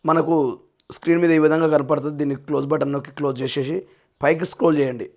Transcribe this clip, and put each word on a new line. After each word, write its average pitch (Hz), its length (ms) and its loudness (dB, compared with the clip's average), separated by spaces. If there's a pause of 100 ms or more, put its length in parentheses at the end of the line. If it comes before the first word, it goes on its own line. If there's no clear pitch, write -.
మనకు 160 280 2 (600)
స్క్రీన్ 170 260 2
మీద 170 140 4
ఈ 156 80 4
విధంగా 156 300 2
కనపడుతుంది. 143 480 0
దీన్ని 143 140 -2 (120)
క్లోజ్ 143 240 -2
బటన్ 143 240 0
నొక్కి 139 240 -8
క్లోజ్ 139 220 -2
చేసేసి 135 340 -4 (480)
పైకి 160 260 2
స్క్రోల్ 165 300 0
చేయండి. 127 380 -2